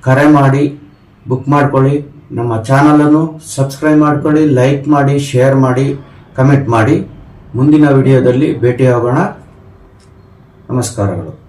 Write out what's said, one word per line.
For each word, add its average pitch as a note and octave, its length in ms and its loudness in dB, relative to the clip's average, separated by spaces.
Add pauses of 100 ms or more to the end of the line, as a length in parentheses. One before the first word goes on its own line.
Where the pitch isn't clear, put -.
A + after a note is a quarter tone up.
ಕರೆ C#3+ 320 2
ಮಾಡಿ, C#3+ 480 0 (480)
ಬುಕ್ B2+ 200 -6
ಮಾಡ್ಕೊಳ್ಳಿ. C#3+ 580 0 (260)
ನಮ್ಮ A#2 300 -4
ಚಾನಲನ್ನು D3+ 800 2 (160)
ಸಬ್ಸ್ಕ್ರೈಬ್ D3+ 440 0
ಮಾಡ್ಕೊಳ್ಳಿ, D3+ 460 0
ಲೈಕ್ C#3 420 0
ಮಾಡಿ, C#3+ 300 0
ಶೇರ್ C3+ 380 0
ಮಾಡಿ, C3 420 0 (380)
ಕಾಮೆಂಟ್ C3+ 320 2
ಮಾಡಿ. A#2 380 0 (480)
ಮುಂದಿನ D3 340 4
ವಿಡಿಯೋದಲ್ಲಿ C3 720 2
ಭೇಟಿಯಾಗೋಣ. B2 580 0 (1500)
ನಮಸ್ಕಾರಗಳು. F#2+ 800 -6